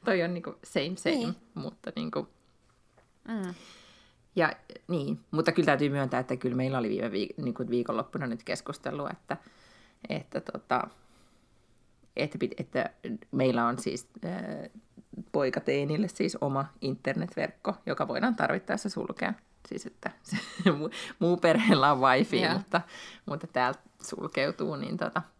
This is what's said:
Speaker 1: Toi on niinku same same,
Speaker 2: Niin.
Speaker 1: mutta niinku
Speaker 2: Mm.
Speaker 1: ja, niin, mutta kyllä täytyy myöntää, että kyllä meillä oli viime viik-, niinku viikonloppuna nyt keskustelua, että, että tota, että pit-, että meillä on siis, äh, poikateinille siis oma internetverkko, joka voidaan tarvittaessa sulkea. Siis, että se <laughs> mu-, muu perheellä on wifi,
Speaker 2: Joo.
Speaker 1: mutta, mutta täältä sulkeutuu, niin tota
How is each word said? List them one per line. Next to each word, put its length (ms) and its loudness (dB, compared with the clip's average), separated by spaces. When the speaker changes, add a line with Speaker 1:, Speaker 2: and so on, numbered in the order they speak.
Speaker 1:
Toi 180 2
on 100 0
niinku 300 -8
same 320 -2
same, 200 0
Speaker 2:
Niin. 200 -2
Speaker 1:
mutta 420 -8
niinku 320 -4
Speaker 2:
Mm. 260 -6
Speaker 1:
ja, 160 4
niin, 320 -2
mutta 200 4
kyllä 140 4
täytyy 240 6
myöntää, 300 0
että 180 -2
kyllä 180 -2
meillä 220 0
oli 120 0
viime 220 -2
viik-, 220 -2
niinku 260 -4
viikonloppuna 580 -2
nyt 160 -6
keskustelua, 680 -6
että, 280 -8
että 320 -6
tota, 460 -2
että 220 -4
pit-, 200 -2
että 320 -4
meillä 340 2
on 140 0
siis, 280 -6
äh, 440 -8
poikateinille 760 0
siis 340 -2
oma 240 0
internetverkko, 920 -4
joka 220 -2
voidaan 280 2
tarvittaessa 540 0
sulkea. 440 -4
Siis, 180 -10
että 260 -8
se 140 -4
<laughs> 140 6
mu-, 220 2
muu 180 6
perheellä 540 8
on 100 4
wifi, 400 6
Speaker 2:
Joo. 120 2
Speaker 1:
mutta, 280 0
mutta 220 -6
täältä 320 0
sulkeutuu, 720 -2
niin 220 -6
tota 240 -2